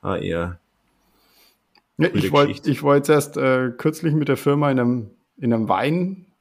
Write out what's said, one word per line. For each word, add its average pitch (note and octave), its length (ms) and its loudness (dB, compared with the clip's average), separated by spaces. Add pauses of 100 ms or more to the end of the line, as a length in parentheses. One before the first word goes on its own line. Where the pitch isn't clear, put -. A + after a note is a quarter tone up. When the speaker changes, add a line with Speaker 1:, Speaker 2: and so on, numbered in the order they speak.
Speaker 1:
ah, G2 140 -4
eher F2 440 -6 (1400)
Speaker 2:
Ja, D#3 140 2
Speaker 1:
coole - 160 -2
Speaker 2:
ich - 60 -2
wollt, C#3+ 160 4
Speaker 1:
Geschichte. - 220 -4
Speaker 2:
ich C3 120 -2
war C#3+ 140 4
jetzt C#3 120 0
erst, D3 300 2
äh, C3 380 0
kürzlich D#3 360 -2
mit D3+ 160 0
der C3+ 80 2
Firma C#3+ 340 0
in C3 80 0
einem, A#2+ 320 -2 (280)
in A#2+ 160 -2
einem A2 160 -2
Wein E3 560 -2 (140)